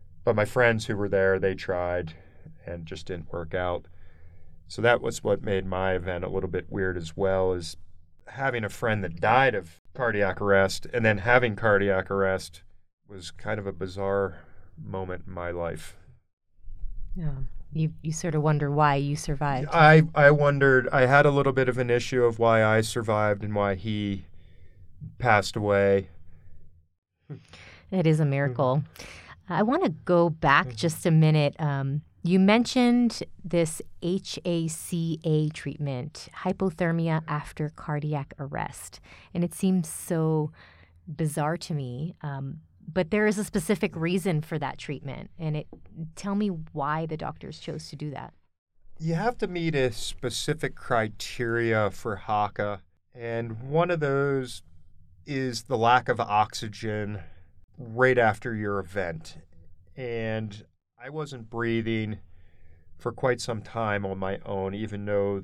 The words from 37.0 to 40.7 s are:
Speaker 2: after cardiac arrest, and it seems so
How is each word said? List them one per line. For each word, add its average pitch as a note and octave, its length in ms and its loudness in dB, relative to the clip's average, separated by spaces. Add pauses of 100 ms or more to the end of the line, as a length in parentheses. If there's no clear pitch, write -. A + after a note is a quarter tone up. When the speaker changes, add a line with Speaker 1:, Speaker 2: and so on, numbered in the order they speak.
Speaker 2:
after D3+ 420 -6
cardiac D3 680 -6
arrest, - 640 -8 (340)
and F3 120 0
it - 80 -4
seems F#3 360 0
so D#3+ 640 -2 (560)